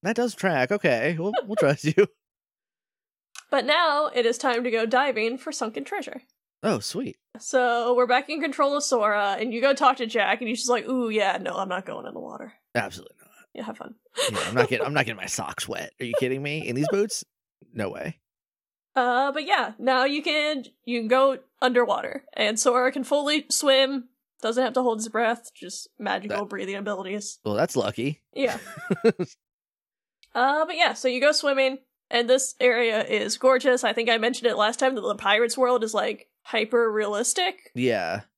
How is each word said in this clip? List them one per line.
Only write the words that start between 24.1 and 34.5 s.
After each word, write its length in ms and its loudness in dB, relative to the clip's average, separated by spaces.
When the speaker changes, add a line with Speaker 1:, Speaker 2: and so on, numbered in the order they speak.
Speaker 2:
doesn't 220 0
have 100 0
to 80 2
hold 180 0
his 100 -6
breath, 440 -2
just 360 -14
magical 460 -2
Speaker 1:
That 40 -16
Speaker 2:
breathing 260 -6
abilities. 680 -8
Speaker 1:
Well, 120 -2
that's 200 0
lucky. 460 -2
Speaker 2:
Yeah. 260 -2
Speaker 1:
<laughs> 60 6
Speaker 2:
Uh, 320 2
but 120 -6
yeah, 160 4
so 140 -4
you 120 0
go 120 4
swimming, 480 2
and 200 0
this 300 2
area 440 2
is 340 -2
gorgeous. 460 4
I 100 2
think 160 0
I 80 4
mentioned 320 0
it 80 0